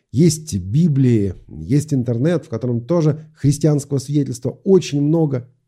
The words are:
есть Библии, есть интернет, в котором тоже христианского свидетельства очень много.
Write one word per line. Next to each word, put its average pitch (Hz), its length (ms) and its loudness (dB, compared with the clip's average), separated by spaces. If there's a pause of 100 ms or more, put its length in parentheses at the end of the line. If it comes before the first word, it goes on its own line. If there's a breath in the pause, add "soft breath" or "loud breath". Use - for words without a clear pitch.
(140 soft breath)
есть 156 440 2
Библии, 117 760 2 (160)
есть 131 440 -2
интернет, 127 520 -2
в - 40 -20
котором 120 360 -4
тоже 156 500 0
христианского 147 600 0
свидетельства 131 540 -4 (120)
очень 170 380 2
много. 147 480 0 (180)